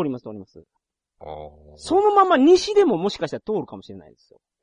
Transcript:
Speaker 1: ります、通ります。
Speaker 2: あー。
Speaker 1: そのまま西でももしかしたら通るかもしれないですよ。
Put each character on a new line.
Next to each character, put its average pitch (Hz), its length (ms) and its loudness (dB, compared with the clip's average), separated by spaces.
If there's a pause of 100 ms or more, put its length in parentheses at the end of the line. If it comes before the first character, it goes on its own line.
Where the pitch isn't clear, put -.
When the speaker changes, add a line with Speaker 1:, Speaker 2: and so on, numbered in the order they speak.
Speaker 1:
り 147 40 -4
ま 123 100 -8
す、 - 40 -20
通 113 80 -16
り 107 80 -14
ま 95 80 -18
す。 82 180 -20 (560)
Speaker 2:
あ - 40 -20
ー。 - 40 -16 (480)
Speaker 1:
そ 359 240 -2
の 415 120 2
ま 392 120 4
ま 359 140 2
西 349 360 4
で 403 120 4
も 220 100 0
も 180 140 -2
し - 80 -12
か 160 100 -6
し - 20 -10
た 147 80 -10
ら - 40 -16
通 214 180 -6
る 123 60 -8
か 110 100 -16
も 95 60 -16
し - 100 -20
れ 98 60 -18
な 76 100 -20
い - 20 -20
で 58 60 -20
す - 160 -20
よ。 - 80 -20 (220)